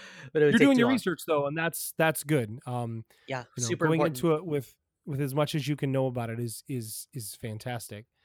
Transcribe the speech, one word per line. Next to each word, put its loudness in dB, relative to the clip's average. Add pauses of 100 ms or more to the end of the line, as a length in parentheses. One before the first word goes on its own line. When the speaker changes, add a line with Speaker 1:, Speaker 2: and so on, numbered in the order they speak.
(340)
Speaker 1:
would 6
Speaker 2:
You're 8
Speaker 1:
take 6
Speaker 2:
doing 8
Speaker 1:
too 6
Speaker 2:
your 6
Speaker 1:
long. 4
Speaker 2:
research -2
though, 2
and -4
that's, -4
that's 2
good. 0
Um, -6 (200)
Speaker 1:
Yeah, -6 (120)
Speaker 2:
you -6
know, -4
Speaker 1:
super 0
Speaker 2:
going 4
Speaker 1:
important. 0
Speaker 2:
into 4
it -4
with, -4 (320)
with -4
as -4
much 0
as -2
you 0
can -2
know 2
about -4
it -6
is, -6
is, -8
is -10
fantastic. -10 (200)